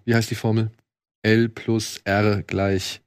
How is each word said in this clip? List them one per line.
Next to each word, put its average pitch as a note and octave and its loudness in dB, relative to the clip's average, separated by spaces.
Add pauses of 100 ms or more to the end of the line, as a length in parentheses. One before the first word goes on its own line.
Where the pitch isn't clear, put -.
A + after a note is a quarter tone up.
wie A#2 2
heißt A2+ 0
die A#2 -4
Formel? A2 -2 (520)
L A2+ 4
plus - -4
R G2+ 2
gleich F#2+ -2